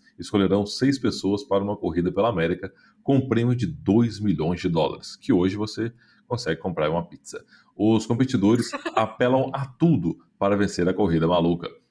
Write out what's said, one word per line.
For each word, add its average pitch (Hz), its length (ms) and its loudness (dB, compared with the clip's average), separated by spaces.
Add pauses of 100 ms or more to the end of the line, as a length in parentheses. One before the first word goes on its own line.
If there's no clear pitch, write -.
(200)
escolherão 98 460 2
seis 135 340 0
pessoas 101 440 -2
para 98 200 0
uma 101 120 -4
corrida 87 360 -2
pela 101 180 0
América 87 420 -2 (300)
com 139 140 2
um 120 140 2
prêmio 117 260 2
de 120 100 -4
dois 95 540 0
milhões 87 400 -2
de 90 100 -4
dólares, - 460 -4
que - 180 -4
hoje 92 220 2
você 110 360 -6 (360)
consegue 98 340 -4
comprar 78 300 -2
uma 85 160 -2
pizza. - 360 -18 (320)
Os 107 300 2
competidores 117 640 2 (140)
<laughs> 339 120 -8
apelam 131 580 0
a 135 120 -4
tudo 143 520 0 (200)
para 101 200 2
vencer 95 300 0
a 92 60 2
corrida 82 340 2
maluca. 85 420 0 (220)